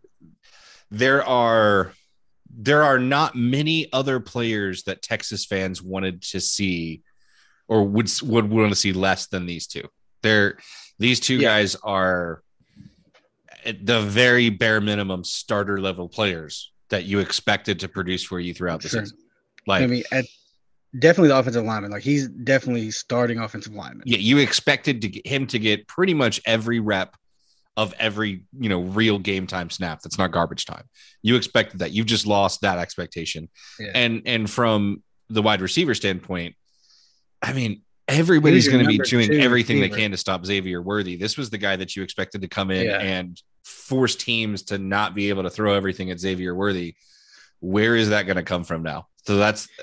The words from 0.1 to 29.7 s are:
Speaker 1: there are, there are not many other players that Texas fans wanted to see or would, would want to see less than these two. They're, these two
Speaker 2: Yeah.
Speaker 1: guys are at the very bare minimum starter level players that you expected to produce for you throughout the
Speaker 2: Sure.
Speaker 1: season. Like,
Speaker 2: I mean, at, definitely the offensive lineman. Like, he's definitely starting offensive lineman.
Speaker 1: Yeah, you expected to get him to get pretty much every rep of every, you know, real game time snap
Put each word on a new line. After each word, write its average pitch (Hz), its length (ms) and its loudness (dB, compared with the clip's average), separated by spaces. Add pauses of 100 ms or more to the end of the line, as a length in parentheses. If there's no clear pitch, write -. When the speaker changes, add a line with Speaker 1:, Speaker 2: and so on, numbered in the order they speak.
Speaker 1:
there 131 340 2
are, 113 720 4 (680)
there 143 220 4
are 139 160 4
not 139 380 0
many 147 580 0
other 131 260 0
players 107 640 -4
that 95 200 -8
Texas - 420 -6
fans 92 380 -4
wanted 92 400 -6
to - 180 -8
see 85 600 -4 (640)
or 110 160 4
would, 101 260 0 (140)
would 113 260 2
want 107 200 4
to 98 60 0
see 98 180 0
less 92 340 0
than 92 180 -6
these 85 220 -10
two. - 160 -12 (400)
They're, 104 340 2 (400)
these 120 220 2
two 131 160 0
Speaker 2:
Yeah. 131 140 4
Speaker 1:
guys 107 260 2
are 92 680 -2 (1200)
at 107 220 -10
the 117 160 4
very 120 480 4
bare 107 320 2
minimum 101 420 -2
starter 101 560 -2
level 92 300 -4
players 85 640 -6 (180)
that 98 140 0
you 98 160 0
expected 98 640 -2
to 92 80 -8
produce 92 340 -6
for 90 160 -8
you 87 140 -6
throughout 82 280 -6
the - 80 -10
Speaker 2:
Sure. 113 120 -4
Speaker 1:
season. 101 160 -12 (500)
Like, 98 160 4
Speaker 2:
I 127 40 2
mean, 123 240 0
at, 127 140 0 (720)
definitely 165 300 6
the 139 100 6
offensive 120 280 0
lineman. 104 260 -6
Like, 104 100 -10
he's 135 280 0
definitely 123 600 -2
starting 120 480 -2
offensive 110 340 -10
lineman. 82 340 -14
Speaker 1:
Yeah, 117 100 2
you 113 220 4
expected 135 640 0
to 107 80 -4
get 95 180 -14
him 135 200 -2
to 120 120 -2
get 107 280 0
pretty 185 260 0
much 127 320 0
every 113 340 0
rep 107 360 -2 (600)
of 107 240 -2
every, 104 440 -4 (140)
you 120 120 -2
know, 90 120 0
real 101 380 2
game 95 260 -4
time 90 240 -6
snap 82 320 -8